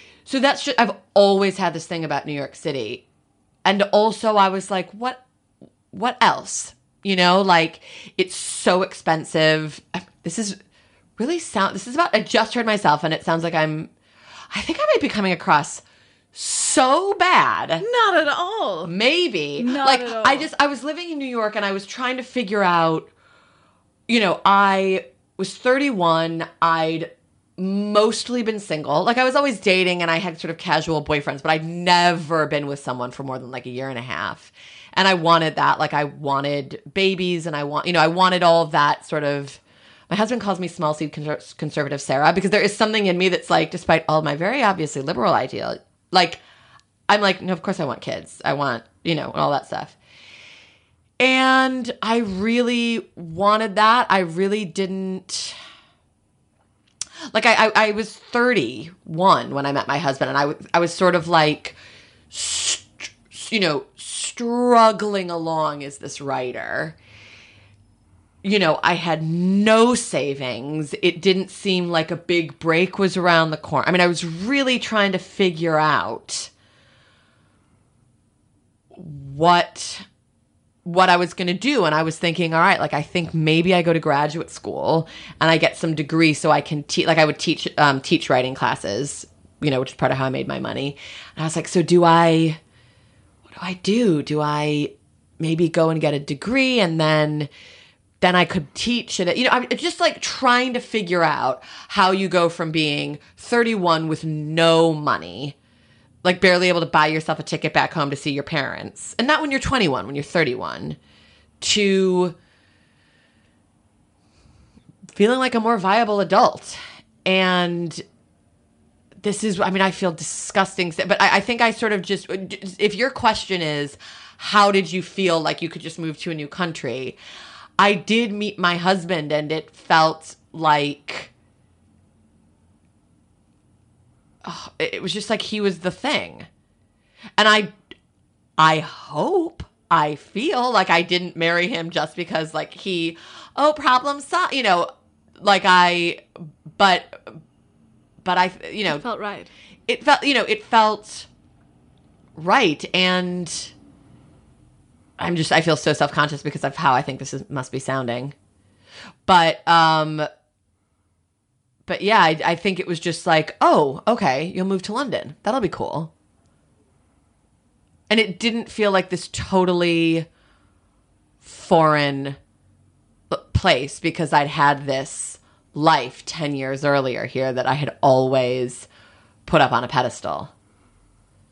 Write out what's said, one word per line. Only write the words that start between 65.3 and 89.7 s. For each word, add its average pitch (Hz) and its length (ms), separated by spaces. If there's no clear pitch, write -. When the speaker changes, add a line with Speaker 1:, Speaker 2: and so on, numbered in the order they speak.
Speaker 1:
along 156 540
as 143 140
this - 240
writer. 127 760
You 196 160
know, 156 240
I 175 100
had 165 300
no 202 720
savings. 139 1040
It 170 180
didn't 185 300
seem 180 380
like 165 240
a 165 40
big 165 440
break 165 360
was 190 200
around 165 340
the 156 60
corner. - 320
I - 20
mean, 180 100
I 175 60
was 175 180
really 240 540
trying 202 340
to 185 60
figure 170 580
out 131 720
what, 151 1160
what 185 260
I 175 60
was 175 180
gonna 180 180
do. 233 320
And 151 120
I 160 80
was 160 120
thinking, 170 380
"All 160 60
right, 180 180
like, 151 160
I 151 80
think 165 320
maybe 160 400
I 175 80
go 170 100
to 165 60
graduate 151 520
school 107 580
and 160 100
I 165 80
get - 180
some 160 200
degree 160 360
so 156 200
I 147 80
can 147 240
te-," - 220
like, 160 120
I 156 60
would 151 160
teach, - 360
um, 139 240
teach 151 300
writing 127 240
classes, 123 720
you 147 100